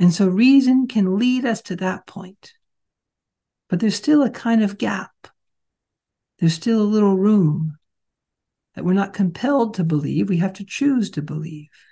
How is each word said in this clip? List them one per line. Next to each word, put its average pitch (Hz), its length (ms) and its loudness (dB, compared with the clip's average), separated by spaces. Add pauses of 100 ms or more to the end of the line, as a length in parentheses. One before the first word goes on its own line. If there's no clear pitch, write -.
and 175 100 6
so 196 140 0
reason 254 600 4
can 190 280 0
lead 247 280 0
us 226 180 -4
to 180 140 -8
that 185 320 -6
point. - 460 -18 (1160)
But 170 80 0
there's 202 160 0
still 294 300 2
a 226 60 0
kind 226 340 0
of 202 120 -4
gap. 202 360 -8 (1300)
There's 165 140 2
still 226 280 0
a - 0 -
little 208 340 2
room 165 600 2 (960)
that - 100 -8
we're 180 100 2
not 196 200 0
compelled 226 600 -2
to 175 100 -2
believe. 151 440 -2
We 180 100 0
have 190 160 -2
to 196 100 -14
choose 269 460 -2
to 151 120 -8
believe, 151 480 -10 (220)